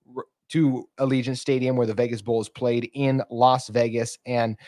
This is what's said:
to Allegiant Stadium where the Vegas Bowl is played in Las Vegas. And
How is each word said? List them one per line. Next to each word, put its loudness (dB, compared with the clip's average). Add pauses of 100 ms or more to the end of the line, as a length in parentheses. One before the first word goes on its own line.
(500)
to 2 (120)
Allegiant 0
Stadium 0
where 2
the -4
Vegas -2
Bowl -2
is -6
played -2
in 0
Las 4
Vegas. -2
And -2 (100)